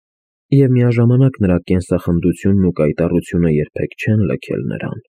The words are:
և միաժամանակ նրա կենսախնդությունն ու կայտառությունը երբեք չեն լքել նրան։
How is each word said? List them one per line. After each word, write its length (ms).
և 180
միաժամանակ 680
նրա 200
կենսախնդությունն 1080
ու 60
կայտառությունը 760
երբեք 460
չեն 260
լքել 420
նրան։ 440